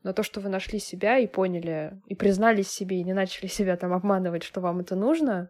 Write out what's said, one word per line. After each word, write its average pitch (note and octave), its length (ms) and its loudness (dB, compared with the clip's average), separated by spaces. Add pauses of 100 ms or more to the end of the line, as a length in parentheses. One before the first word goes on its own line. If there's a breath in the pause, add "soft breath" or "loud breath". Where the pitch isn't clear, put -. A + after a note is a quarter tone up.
но F#3+ 80 -4
то, G#3+ 100 0
что G3+ 200 -6
вы G3 80 -6
нашли F#3+ 300 -4
себя G3+ 380 0
и A#3 100 4
поняли, F3 800 -2
и G3 60 -8
признались G3+ 540 4
себе, F#3 320 -4
и F3 60 -2
не F#3 80 -2
начали F#3+ 340 -2
себя F#3 300 0
там F3+ 160 -2
обманывать, F#3 500 0
что - 160 -8
вам F3+ 220 -2
это F3+ 160 -4
нужно, A3+ 520 2